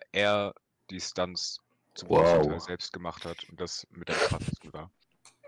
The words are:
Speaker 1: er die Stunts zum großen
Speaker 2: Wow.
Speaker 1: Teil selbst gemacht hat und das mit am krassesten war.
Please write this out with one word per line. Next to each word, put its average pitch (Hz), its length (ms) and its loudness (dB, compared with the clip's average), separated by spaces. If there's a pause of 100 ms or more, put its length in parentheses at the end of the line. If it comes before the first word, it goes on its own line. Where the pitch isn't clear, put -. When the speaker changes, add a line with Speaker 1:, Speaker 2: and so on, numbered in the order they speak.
(120)
Speaker 1:
er 101 420 2 (360)
die 92 120 -8
Stunts - 580 -6 (340)
zum - 160 -10
großen 82 300 8
Speaker 2:
Wow. 76 80 6
Speaker 1:
Teil 82 140 -2
selbst - 320 -8
gemacht 87 320 -10
hat 85 240 -10
und 82 100 -14
das - 320 -8
mit - 180 -10
am 82 60 0
krassesten - 580 -2
war. - 180 -12 (560)